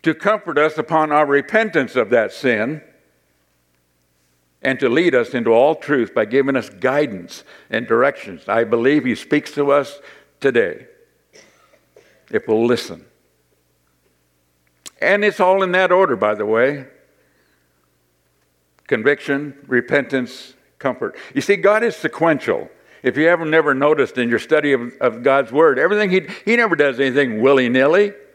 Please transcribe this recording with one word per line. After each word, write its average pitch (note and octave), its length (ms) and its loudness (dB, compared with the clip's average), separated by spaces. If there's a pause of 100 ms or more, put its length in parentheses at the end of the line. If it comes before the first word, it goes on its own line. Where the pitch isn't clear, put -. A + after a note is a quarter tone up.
to D#3+ 140 -2
comfort D#3+ 420 -2
us D#3 220 0
upon D#3 320 0
our D3+ 160 2
repentance C#3+ 680 0
of A2 140 0
that A2+ 240 2
sin, B2+ 480 -2 (1800)
and C3 160 -2
to C3 100 0
lead D#3+ 240 2
us B2 220 0
into A#2 160 0
all C3+ 240 4
truth C#3 400 -2
by G#2+ 100 2
giving C3+ 300 0
us A2+ 140 -6
guidance A2+ 760 -4 (260)
and A#2 180 -4
directions. A2+ 640 -2
I A2+ 140 0
believe A#2+ 420 0
he B2 80 -2
speaks - 380 -4
to C#3+ 200 -2
us C#3+ 280 -2 (400)
today, A#2 480 -2 (1400)
if A2 160 -4
we'll A2+ 180 0
listen. A2 400 -4 (2000)
And G3+ 220 0
it's G#3 160 -2
all F#3+ 240 2
in F#3 80 -2
that F#3 200 0
order, F3+ 240 2
by G#2 200 -2
the G#2 100 -6
way. B2+ 400 0 (2000)
Conviction, C#3 680 -2 (100)
repentance, B2+ 880 -4 (240)
comfort. A#2+ 380 -6 (180)
You C#3+ 80 -2
see, G3+ 140 2
God G#3 280 2
is A3+ 120 -2
sequential. C#3+ 760 -2 (320)
If B2+ 160 -2
you D#3 100 2
haven't E3 220 0
never D3+ 240 2
noticed C#3 440 0
in A#2+ 120 -2
your A#2 100 0
study D3 340 0
of, A#2+ 260 -4
of A#2+ 240 -2
God's C3+ 280 2
Word, C#3 280 2
everything G3+ 300 0
he, F3+ 180 0 (160)
he A#3 120 0
never A3+ 200 2
does C#3 240 2
anything B2+ 420 0
willy-nilly. C3+ 720 4 (220)